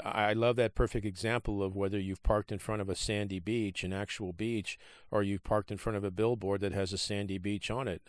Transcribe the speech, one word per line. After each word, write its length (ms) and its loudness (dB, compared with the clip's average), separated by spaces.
I 300 4
love 240 4
that 180 2
perfect 300 2
example 580 -2
of 140 -2
whether 200 2
you've 240 -2
parked 300 2
in 80 -4
front 220 -2
of 80 -4
a 80 -2
sandy 420 -2
beach, 460 -2
an 80 -2
actual 400 -4
beach, 440 -2
or 140 4
you've 220 0
parked 260 2
in 60 -4
front 180 -2
of 80 -2
a 80 0
billboard 480 2
that 140 0
has 180 0
a 60 -2
sandy 400 -2
beach 340 -2
on 160 -2
it. 220 -4